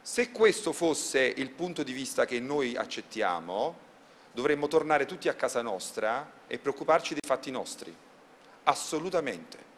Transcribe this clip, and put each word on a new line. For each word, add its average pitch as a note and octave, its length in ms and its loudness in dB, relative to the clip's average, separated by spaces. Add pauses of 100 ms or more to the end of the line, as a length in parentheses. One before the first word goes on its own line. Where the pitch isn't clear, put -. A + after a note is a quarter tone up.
Se A#3+ 300 0
questo G#3 420 4
fosse D3+ 480 2
il C3 300 2
punto E3 320 -4
di B2+ 100 -4
vista B2+ 320 0
che B2 160 -2
noi C3 340 0
accettiamo, G#2 1000 -2 (560)
dovremmo D3 340 0
tornare D3+ 380 4
tutti E3+ 240 -2
a C3 60 0
casa B2 260 0
nostra A2 680 -4 (180)
e A#2+ 100 -6
preoccuparci D#3 560 2
dei D3 120 -4
fatti C3+ 260 -2
nostri. - 440 -8 (680)
Assolutamente. D3+ 1160 -2